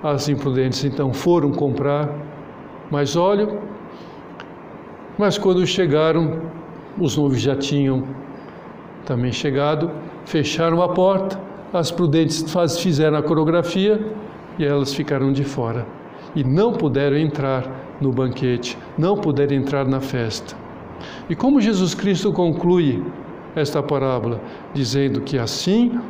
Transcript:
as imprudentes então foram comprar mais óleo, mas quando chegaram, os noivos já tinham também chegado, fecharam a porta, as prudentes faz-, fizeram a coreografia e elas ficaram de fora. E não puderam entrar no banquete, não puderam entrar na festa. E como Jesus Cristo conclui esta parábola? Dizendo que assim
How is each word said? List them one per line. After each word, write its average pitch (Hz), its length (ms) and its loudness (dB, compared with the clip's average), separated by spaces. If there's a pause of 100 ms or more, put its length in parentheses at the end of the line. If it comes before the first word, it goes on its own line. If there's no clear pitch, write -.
as 147 280 0
imprudentes 131 560 0
então 135 280 0
foram 165 380 4
comprar 143 580 0 (800)
mais 143 280 0
óleo, 202 420 2 (1600)
mas 202 200 4
quando 185 300 4
chegaram, 160 720 2 (580)
os 160 200 2
noivos 135 240 4
já 135 120 2
tinham 135 520 0 (1000)
também 123 280 0
chegado, 147 580 0 (340)
fecharam 165 560 2
a 180 60 4
porta, 190 500 2 (360)
as 175 180 0
prudentes 160 580 2
faz-, 170 300 2
fizeram 156 380 4
a 147 40 2
coreografia 170 800 2 (580)
e 175 60 0
elas 143 300 2
ficaram 139 400 0
de 139 100 0
fora. 117 420 -2 (480)
E 143 120 0
não 180 260 4
puderam 143 460 2
entrar 139 520 0 (300)
no 139 140 0
banquete, 123 640 -2 (200)
não 180 200 2
puderam 143 360 2
entrar 135 320 0
na 135 140 2
festa. 123 560 -4 (720)
E 165 60 -2
como 269 260 4
Jesus 190 320 4
Cristo 196 380 2
conclui 170 720 4 (520)
esta 147 260 0
parábola? 127 580 0 (340)
Dizendo 139 480 2
que 139 160 -2
assim 208 640 2 (100)